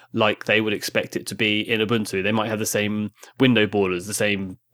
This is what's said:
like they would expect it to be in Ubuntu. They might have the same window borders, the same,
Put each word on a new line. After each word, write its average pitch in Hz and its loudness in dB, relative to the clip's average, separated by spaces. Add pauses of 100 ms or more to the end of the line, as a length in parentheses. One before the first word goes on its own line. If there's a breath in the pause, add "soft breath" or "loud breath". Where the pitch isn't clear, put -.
(120 soft breath)
like 107 0
they 110 4
would 107 -2
expect - -4
it - -6
to - -8
be 107 0
in 110 -2
Ubuntu. 107 0
They 104 0
might 110 0
have 107 -2
the 107 -2
same 107 -2 (300 soft breath)
window 117 6
borders, 95 0
the 104 -8
same, 98 -2 (160)